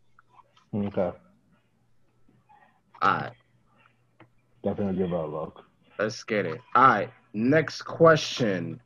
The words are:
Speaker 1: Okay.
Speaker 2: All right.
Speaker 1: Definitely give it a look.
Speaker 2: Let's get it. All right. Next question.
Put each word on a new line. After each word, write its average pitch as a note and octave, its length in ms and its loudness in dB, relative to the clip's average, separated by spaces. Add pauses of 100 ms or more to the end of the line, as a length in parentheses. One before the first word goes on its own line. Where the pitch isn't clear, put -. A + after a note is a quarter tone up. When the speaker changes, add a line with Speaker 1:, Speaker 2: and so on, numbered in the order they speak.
(760)
Speaker 1:
Okay. G2 360 -4 (1900)
Speaker 2:
All G2 100 2 (100)
right. C2+ 100 -10 (1300)
Speaker 1:
Definitely G2 380 -4
give F2+ 120 -2
it - 0 -
a E2 120 -4
look. D2+ 380 -10 (340)
Speaker 2:
Let's G#2 280 -4
get G#2 200 -2
it. D#2+ 140 -6 (160)
All A#2+ 120 6
right. A2+ 220 2 (240)
Next C#3 500 0
question. G#2 1040 2